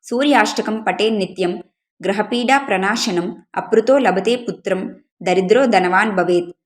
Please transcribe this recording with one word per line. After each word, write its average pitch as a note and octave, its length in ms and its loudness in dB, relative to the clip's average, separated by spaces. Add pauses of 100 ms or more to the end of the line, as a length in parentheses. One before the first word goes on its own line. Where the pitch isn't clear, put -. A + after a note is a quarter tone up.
सूर्याष्टकं A3+ 800 0
पठेन्नित्यं F#3+ 680 -2 (500)
ग्रहपीडाप्रणाशनम्। G#3+ 1300 -2 (220)
अपृतो A3 440 2
लभते G3 380 2
पुत्रं F#3+ 520 -6 (340)
दरिद्रो F#3+ 440 2
धनवान् F#3+ 500 2
भवेत्। F3 500 0